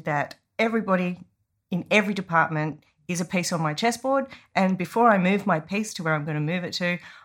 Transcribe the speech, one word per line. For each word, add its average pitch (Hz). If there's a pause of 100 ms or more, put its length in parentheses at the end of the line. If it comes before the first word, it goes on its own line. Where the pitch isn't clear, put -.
that 147 (240)
everybody 190 (500)
in 180
every 208
department 160 (240)
is 180
a -
piece 180
on 165
my 151
chessboard, 262 (280)
and 190
before 233
I 208
move 196
my 165
piece 202
to 180
where 160
I'm 147
gonna 151
move 147
it -
to, 175 (260)